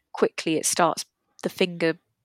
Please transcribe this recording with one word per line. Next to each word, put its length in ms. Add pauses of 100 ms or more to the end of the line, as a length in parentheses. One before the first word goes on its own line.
(140)
quickly 420
it 100
starts, 400 (380)
the 60
finger 500 (260)